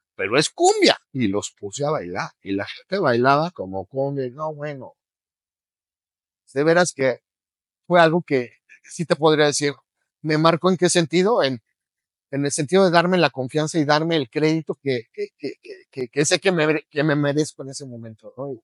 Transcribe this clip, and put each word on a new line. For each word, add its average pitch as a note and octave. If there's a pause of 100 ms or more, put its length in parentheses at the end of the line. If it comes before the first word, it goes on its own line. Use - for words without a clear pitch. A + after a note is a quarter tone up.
(160)
pero G2+
es D#3
cumbia. F#4 (140)
Y A#2+
los G2+
puse G2+
a D3+
bailar. G#2+ (100)
Y G2
la G2
gente -
bailaba C#3+
como F#2+
cumbia. C3+
No, D#3
bueno. C#3+ (1600)
De C#3
veras E3+
que C3 (640)
fue F3
algo E3
que B2 (280)
sí -
te F3
podría D3+
decir, C#3+ (480)
me D#3
marcó E3
en F#3
qué F3
sentido, F3+
en, C3 (680)
en C#3
el C#3+
sentido F#3
de E3+
darme F3
la D3+
confianza D3+
y D3
darme D#3+
el C#3
crédito D#3
que, B2+
que, C3+
que, C#3
que, -
que, B2+
que D3+
sé F3+
que F#3+
me, D#3
que D3
me D3+
merezco C#3+
en C3+
ese C#3
momento, A2+
¿no? C3